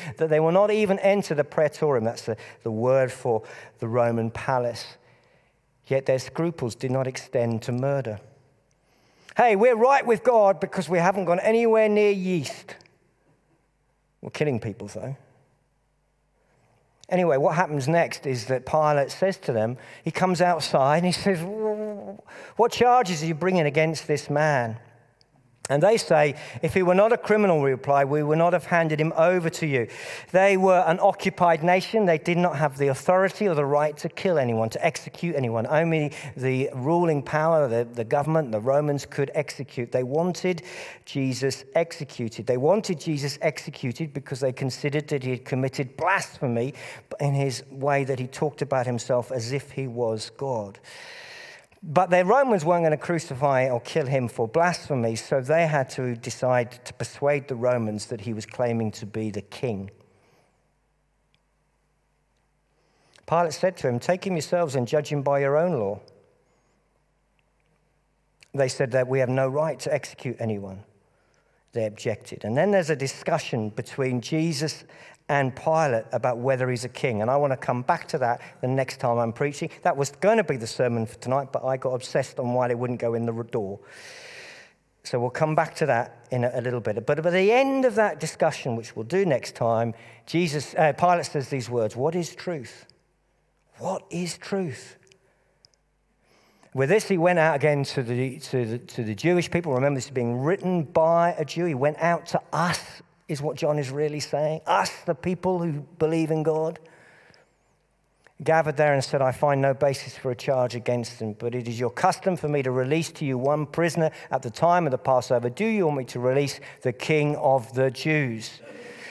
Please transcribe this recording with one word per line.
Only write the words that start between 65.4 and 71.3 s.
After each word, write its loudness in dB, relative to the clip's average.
own 2
law." -2
They 2
said -2
that, 2
"We 2
have 2
no 2
right -2
to -4
execute -6
anyone." -6